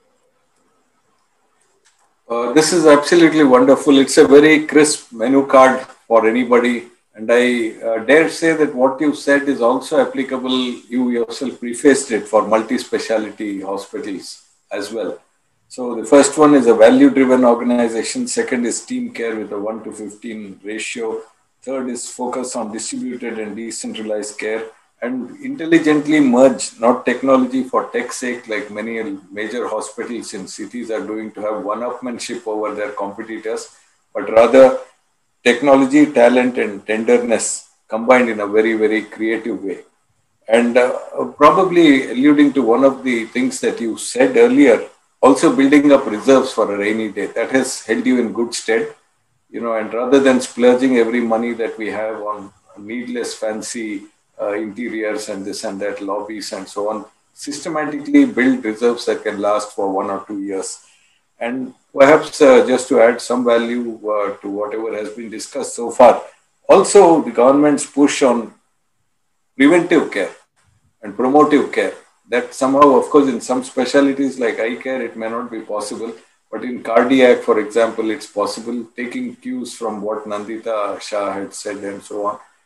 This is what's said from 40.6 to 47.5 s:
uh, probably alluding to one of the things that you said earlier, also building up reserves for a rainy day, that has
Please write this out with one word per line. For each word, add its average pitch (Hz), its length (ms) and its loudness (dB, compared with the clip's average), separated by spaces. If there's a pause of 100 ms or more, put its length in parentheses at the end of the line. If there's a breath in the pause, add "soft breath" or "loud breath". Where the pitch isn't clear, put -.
uh, 123 220 0 (360)
probably 165 760 4
alluding 143 420 4
to 139 80 0
one 120 220 2
of 127 200 2
the 117 220 -4
things 127 360 -4
that 120 200 -2
you 110 160 -6
said 127 400 0
earlier, 120 500 6 (320)
also 135 360 4
building 143 360 4
up - 140 4
reserves 113 480 2
for 101 180 -2
a 101 60 -6
rainy 107 340 -4
day, 98 140 -8
that 113 240 -6
has 131 340 -4